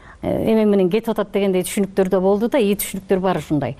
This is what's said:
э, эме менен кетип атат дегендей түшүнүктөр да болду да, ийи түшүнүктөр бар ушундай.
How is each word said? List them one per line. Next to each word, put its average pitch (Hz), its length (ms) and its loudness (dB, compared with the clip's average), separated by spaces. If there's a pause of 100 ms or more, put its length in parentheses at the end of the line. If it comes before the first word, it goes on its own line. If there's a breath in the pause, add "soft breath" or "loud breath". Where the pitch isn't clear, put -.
(220 loud breath)
э, - 320 -2
эме 220 120 4
менен 202 240 4
кетип 220 200 -2
атат 208 240 -4
дегендей 190 300 0
түшүнүктөр 190 460 -2
да 190 120 2
болду 202 260 2
да, 302 100 0
ийи 202 180 2
түшүнүктөр 196 440 -4
бар 185 180 0
ушундай. 147 420 -2